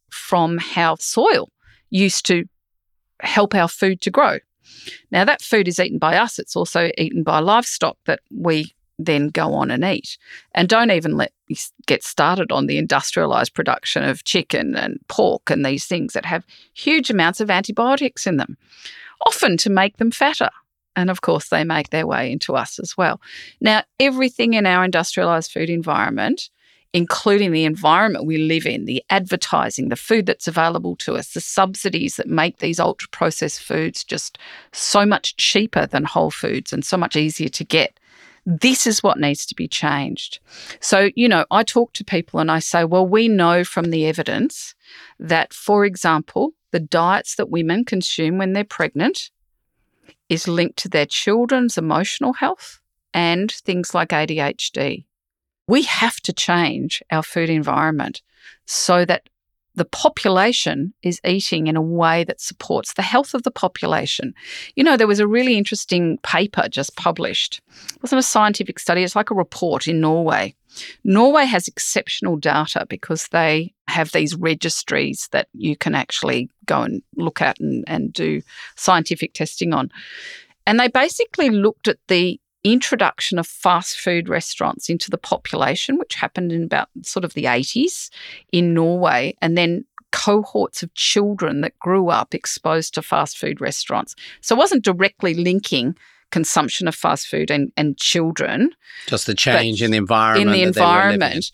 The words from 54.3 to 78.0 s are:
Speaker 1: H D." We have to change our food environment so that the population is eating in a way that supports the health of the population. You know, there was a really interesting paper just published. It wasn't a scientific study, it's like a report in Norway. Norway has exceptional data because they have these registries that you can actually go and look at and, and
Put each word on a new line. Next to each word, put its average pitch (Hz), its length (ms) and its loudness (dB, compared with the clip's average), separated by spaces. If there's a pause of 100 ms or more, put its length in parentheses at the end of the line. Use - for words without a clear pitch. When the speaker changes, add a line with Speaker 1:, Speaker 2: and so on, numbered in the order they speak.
Speaker 1:
H - 320 -4
D." 139 340 -6 (640)
We 262 120 4
have - 400 -2
to - 100 -6
change 156 800 -2
our 160 120 0
food 165 260 -2
environment 147 720 0 (440)
so - 380 2
that 170 240 0 (480)
the 170 80 0
population 190 1120 0 (100)
is 175 220 -2
eating 180 420 0
in 156 80 0
a 160 60 0
way 165 420 2
that 170 160 -8
supports - 540 -6
the - 80 -4
health 247 320 0
of 240 100 -2
the 233 80 -2
population. - 800 -4 (440)
You 269 80 4
know, 294 100 6
there 220 120 4
was 202 120 4
a 208 80 4
really 240 300 4
interesting 180 680 0
paper - 460 0
just - 260 -6
published. - 640 -4 (320)
It - 80 -20
wasn't 262 180 0
a 254 40 2
scientific 208 560 0
study, 180 240 2
it's 180 120 -2
like 214 140 0
a 214 60 -2
report 165 540 -2
in 165 100 2
Norway. 160 560 2 (480)
Norway 262 420 6
has 220 220 0
exceptional - 720 -4
data 151 520 -2
because - 380 -6
they 160 460 0 (160)
have 160 240 -2
these 156 220 0
registries 160 1000 -4
that - 200 0
you 147 220 -4
can 151 200 -2
actually 127 540 -4 (160)
go 143 160 0
and 110 220 -6 (140)
look 170 240 -4
at 147 180 0
and, 139 280 -4
and 156 260 -4